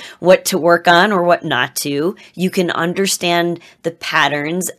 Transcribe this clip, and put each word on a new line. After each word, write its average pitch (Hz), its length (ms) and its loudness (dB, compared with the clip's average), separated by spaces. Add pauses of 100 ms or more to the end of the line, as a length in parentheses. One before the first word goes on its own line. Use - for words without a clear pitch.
(200)
what 185 260 4
to 190 120 -2
work 170 300 2
on 175 240 4
or 180 120 0
what 175 200 2
not 135 340 -2
to. 147 380 -4 (200)
You 180 160 -2
can 180 180 -2
understand 175 920 -2 (240)
the 165 80 -4
patterns, 156 880 -2